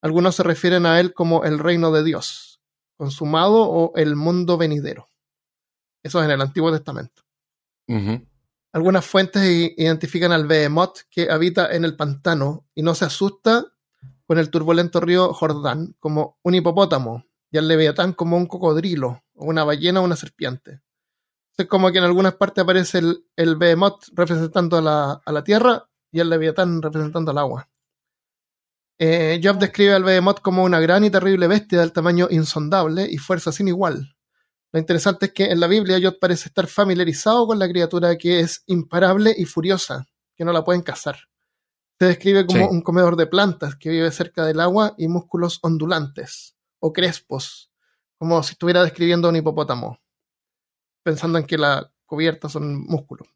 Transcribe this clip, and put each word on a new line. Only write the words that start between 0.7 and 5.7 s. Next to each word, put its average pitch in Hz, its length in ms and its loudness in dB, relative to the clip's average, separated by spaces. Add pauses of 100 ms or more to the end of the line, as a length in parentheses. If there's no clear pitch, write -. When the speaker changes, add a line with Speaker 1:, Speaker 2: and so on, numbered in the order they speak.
Speaker 1:
a 165 140 4
él 180 140 0
como 165 300 0
el 151 140 0
reino 165 340 0
de 156 120 2
Dios, - 560 -8 (360)
consumado 160 720 0
o 165 280 0
el 151 200 0
mundo 175 400 0
venidero. 147 520 -4 (960)